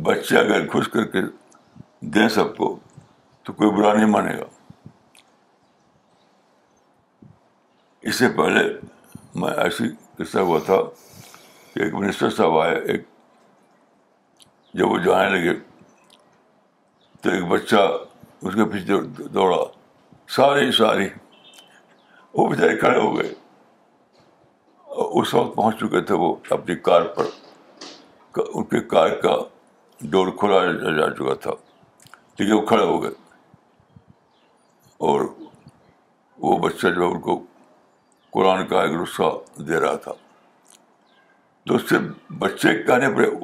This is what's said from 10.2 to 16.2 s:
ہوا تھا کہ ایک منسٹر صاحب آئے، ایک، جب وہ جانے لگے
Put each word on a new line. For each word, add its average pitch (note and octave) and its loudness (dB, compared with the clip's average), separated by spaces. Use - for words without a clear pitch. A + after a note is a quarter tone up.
ہوا F2 2
تھا F#2+ 2
کہ - -8
ایک - -2
منسٹر G2 -2
صاحب E2 2
آئے، E2 2
ایک، F2+ -4
جب - 2
وہ - 0
جانے F#2 2
لگے F2 0